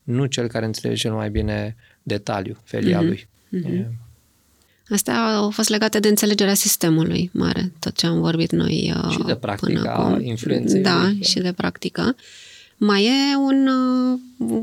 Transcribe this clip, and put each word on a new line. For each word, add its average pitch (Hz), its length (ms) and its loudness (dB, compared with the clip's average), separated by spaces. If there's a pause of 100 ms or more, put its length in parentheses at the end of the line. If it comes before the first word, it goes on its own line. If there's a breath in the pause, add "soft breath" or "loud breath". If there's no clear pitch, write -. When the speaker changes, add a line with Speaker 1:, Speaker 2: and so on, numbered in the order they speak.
Speaker 1:
nu 131 240 0
cel 123 200 -2
care 113 180 -4
înțelege 113 360 -2
cel 113 120 -2
mai 107 180 -4
bine 104 460 -2 (260 soft breath)
detaliu, 104 600 -4
felia 170 340 0
Speaker 2:
Mhm. 165 80 2
Speaker 1:
lui. - 220 -4 (200)
Speaker 2:
Mhm. 180 260 -4
Speaker 1:
E 180 160 -4 (960)
Speaker 2:
Astea 220 480 0
au 208 140 2
fost 214 180 0
legate 214 320 2
de 208 80 4
înțelegerea 208 460 2
sistemului 175 760 2
mare, 175 480 -2
tot 175 160 -6
ce - 100 0
am 165 140 0
vorbit 165 300 0
noi, 170 440 0 (100)
uh, 170 60 -2
Speaker 1:
Și 165 60 -2
de - 60 -2
Speaker 2:
până - 120 -2
Speaker 1:
practica 110 580 -2
Speaker 2:
acum. - 320 0
Speaker 1:
influenței 120 580 0
Speaker 2:
Da, 180 200 2
Speaker 1:
lui. 196 200 0
Speaker 2:
și - 180 0
de 180 120 -2
practică. 180 640 -4 (600 loud breath)
Mai 202 280 2
e 277 320 2
un, 269 300 4
uh, 254 960 0